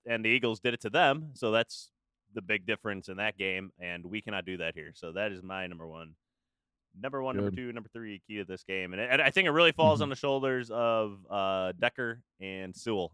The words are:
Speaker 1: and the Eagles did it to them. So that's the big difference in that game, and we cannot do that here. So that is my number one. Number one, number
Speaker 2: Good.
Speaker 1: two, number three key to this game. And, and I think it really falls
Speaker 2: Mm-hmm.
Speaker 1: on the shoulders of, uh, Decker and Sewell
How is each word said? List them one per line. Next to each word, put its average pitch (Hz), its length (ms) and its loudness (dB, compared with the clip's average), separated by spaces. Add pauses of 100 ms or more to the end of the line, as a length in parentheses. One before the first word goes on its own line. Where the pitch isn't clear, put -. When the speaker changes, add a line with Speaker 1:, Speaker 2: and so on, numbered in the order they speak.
Speaker 1:
and 117 180 -2
the 113 60 2
Eagles 117 320 2
did 120 140 0
it - 80 -10
to 107 80 -2
them. 151 420 4
So 120 200 -2
that's - 380 0 (440)
the 110 80 -6
big 92 240 -2
difference 101 420 -4
in 95 80 -10
that 101 220 -4
game, 95 420 -4
and 87 240 -10
we 95 160 -8
cannot 98 240 -6
do 90 140 -6
that 82 160 -4
here. 76 200 -14
So 82 180 -12
that 101 200 -2
is 92 100 -12
my 92 260 -8
number 82 180 -14
one. 80 300 -16 (840)
Number 135 220 -6
one, 131 120 -4
number 101 160 0
Speaker 2:
Good. 92 60 -6
Speaker 1:
two, 123 160 -8
number 110 220 -12
three 107 340 -10
key 110 80 -8
to 101 80 -4
this 92 200 -10
game. 92 280 -4
And, 92 80 -6
and 127 220 4
I 139 80 6
think 190 160 4
it 160 60 4
really 160 200 8
falls 156 280 6
Speaker 2:
Mm-hmm. - 20 4
Speaker 1:
on 147 80 0
the 131 60 -4
shoulders 131 540 0
of, 113 460 2 (140)
uh, 95 500 0
Decker 120 400 0 (220)
and 95 340 -8
Sewell 98 380 -2